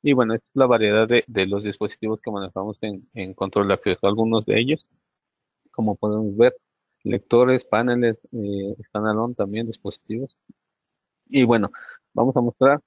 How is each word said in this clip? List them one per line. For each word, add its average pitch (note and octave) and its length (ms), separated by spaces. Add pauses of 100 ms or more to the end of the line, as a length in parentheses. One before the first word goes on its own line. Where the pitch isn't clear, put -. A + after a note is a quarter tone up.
Y C#3+ 100
bueno, A#2 200
esta A2 140
es - 80
la C3+ 100
variedad A2 420
de, A#2+ 200
de G2+ 180
los G2+ 180
dispositivos G#2+ 580
que A2+ 100
manejamos G2 500
en, G2+ 320
en F#2+ 200
control G2 340
de F#2+ 80
acceso. F#2+ 320
Algunos A2 380
de G#2+ 140
ellos, C3+ 260 (880)
como G#2+ 240
podemos G#2+ 400
ver, B2 200 (480)
lectores, A#2+ 640
paneles, A#2+ 520 (140)
eh, G2+ 440 (140)
standalone A2 460
también, G#2+ 320
dispositivos. A2+ 720 (920)
Y C3+ 160
bueno, A2+ 280 (420)
vamos B2+ 220
a C3 60
mostrar C3+ 460